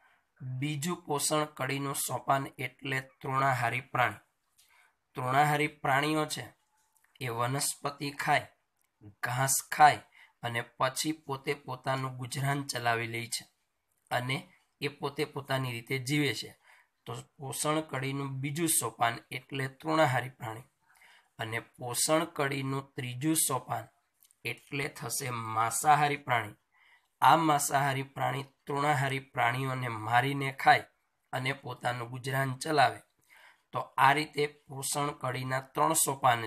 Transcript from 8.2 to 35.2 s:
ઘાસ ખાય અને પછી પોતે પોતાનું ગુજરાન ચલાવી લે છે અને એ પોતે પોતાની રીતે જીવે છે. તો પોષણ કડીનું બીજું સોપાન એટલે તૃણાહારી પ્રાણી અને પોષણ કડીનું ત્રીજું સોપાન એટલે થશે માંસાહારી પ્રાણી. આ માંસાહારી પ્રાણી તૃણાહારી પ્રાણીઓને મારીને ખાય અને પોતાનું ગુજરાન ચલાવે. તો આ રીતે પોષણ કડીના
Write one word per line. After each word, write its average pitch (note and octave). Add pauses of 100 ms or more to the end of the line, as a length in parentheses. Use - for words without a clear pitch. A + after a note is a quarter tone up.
ઘાસ B2+ (160)
ખાય C#3+ (420)
અને A#2 (120)
પછી C#3
પોતે C3+
પોતાનું C3
ગુજરાન C3+
ચલાવી A#2
લે A#2
છે - (680)
અને B2+ (440)
એ C#3+
પોતે C#3+
પોતાની C3
રીતે C3
જીવે C3+
છે. - (560)
તો A#2+ (200)
પોષણ D3+
કડીનું C#3
બીજું D3+
સોપાન A#2 (160)
એટલે C3
તૃણાહારી C#3
પ્રાણી A#2 (680)
અને A2+ (120)
પોષણ C#3+
કડીનું C3+
ત્રીજું B2+
સોપાન B2 (600)
એટલે C#3
થશે C#3 (200)
માંસાહારી C#3+
પ્રાણી. A#2 (640)
આ C3+
માંસાહારી C#3+
પ્રાણી C3 (120)
તૃણાહારી C#3
પ્રાણીઓને B2+ (100)
મારીને C3
ખાય - (420)
અને C3
પોતાનું B2
ગુજરાન C3+
ચલાવે. C#3+ (720)
તો B2+ (180)
આ C3
રીતે D3+ (180)
પોષણ C#3+
કડીના C3